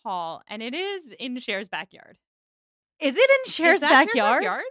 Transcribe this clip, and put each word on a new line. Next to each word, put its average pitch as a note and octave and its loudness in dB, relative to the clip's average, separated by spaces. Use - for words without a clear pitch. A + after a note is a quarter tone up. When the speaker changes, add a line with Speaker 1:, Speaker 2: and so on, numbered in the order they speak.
Speaker 1:
Hall. F3 -6
And G#3+ -12
it B3 -8
is F#4 -8
in B3 -8
Cher's G3+ -6
backyard. - -14
Speaker 2:
Is C#4 -2
it B4+ 6
in C5 2
Cher's E4 2
Speaker 3:
Is F4 -2
that D4 0
Cher's D4 6
Speaker 2:
backyard? B3 2
Speaker 3:
backyard? A3+ -4